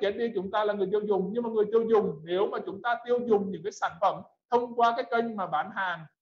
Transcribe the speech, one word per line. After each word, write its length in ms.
chết 100
đi, 240
chúng 160
ta 140
là 80
người 180
tiêu 140
dùng. 280
Nhưng 100
mà 60
người 160
tiêu 240
dùng, 340
nếu 240
mà 180
chúng 160
ta 240
tiêu 200
dùng 260
những 120
cái 80
sản 200
phẩm 200
thông 260
qua 220
cái 140
kênh 240
mà 120
bán 280
hàng 300